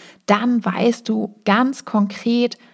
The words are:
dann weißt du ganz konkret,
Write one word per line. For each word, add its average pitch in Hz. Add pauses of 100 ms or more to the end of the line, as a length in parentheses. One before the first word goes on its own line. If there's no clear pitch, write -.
(260)
dann 226
weißt 214
du 214
ganz 254
konkret, 233 (160)